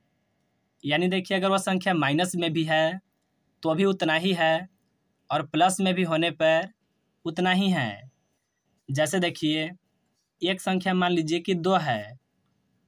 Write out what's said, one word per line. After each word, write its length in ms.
यानी 240
देखिए 300
अगर 120
वह 100
संख्या 360
माइनस 400
में 180
भी 120
है 340
तो 120
भी 100
उतना 300
ही 180
है 340
और 160
प्लस 340
में 140
भी 120
होने 280
पर 340
उतना 280
ही 160
है। 420
जैसे 300
देखिए 500
एक 200
संख्या 320
मान 180
लीजिए 280
कि 160
दो 220
है 400